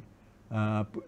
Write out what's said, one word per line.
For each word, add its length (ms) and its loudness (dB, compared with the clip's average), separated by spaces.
Uh, 320 2
apa, 220 -8